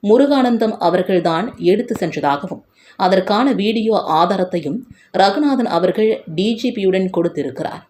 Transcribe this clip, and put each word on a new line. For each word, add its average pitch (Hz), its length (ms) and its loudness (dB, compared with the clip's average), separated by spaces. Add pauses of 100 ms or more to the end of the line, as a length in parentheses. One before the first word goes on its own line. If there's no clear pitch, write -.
முருகானந்தம் 240 760 2
அவர்கள்தான் 175 680 0 (160)
எடுத்து 214 320 0
சென்றதாகவும், 151 680 -4 (360)
அதற்கான 190 540 2
வீடியோ 214 420 0 (180)
ஆதாரத்தையும் 175 680 0 (360)
ரகுநாதன் 240 560 2
அவர்கள் 185 400 2 (180)
டி 180 260 -2
ஜி 247 180 -4
பியுடன் 190 380 0
கொடுத்திருக்கிறார். 165 800 -4